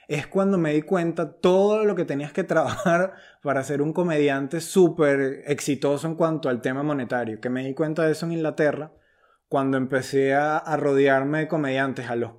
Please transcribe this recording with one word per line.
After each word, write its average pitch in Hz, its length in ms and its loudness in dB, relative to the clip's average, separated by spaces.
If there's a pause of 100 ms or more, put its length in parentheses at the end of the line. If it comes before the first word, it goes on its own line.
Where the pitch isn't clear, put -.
es 147 180 -4
cuando 196 300 2
me 156 160 2
di 151 80 2
cuenta 170 580 -2
todo 202 460 4
lo 202 100 2
que 165 80 -2
tenías 147 300 -6
que 190 100 -2
trabajar 170 680 0 (140)
<laughs> - 140 -20
para 135 220 -2
ser 143 180 -2
un 156 120 -2
comediante 147 640 0
súper 156 880 2
exitoso 143 600 -2
en 160 80 -4
cuanto 160 340 0
al 123 120 -2
tema 135 220 -4
monetario, 123 560 -4
que 123 100 -6
me 131 160 -4
di 135 80 -6
cuenta 160 320 -2
de 160 60 2
eso 151 140 -4
en 165 80 -4
Inglaterra, 151 580 -2 (580)
cuando 135 280 0
empecé 135 560 0
a, 151 240 2
a 165 200 -4
rodearme 139 600 2
de 156 80 -4
comediantes 135 600 -2
a 120 60 -4
los 117 240 -4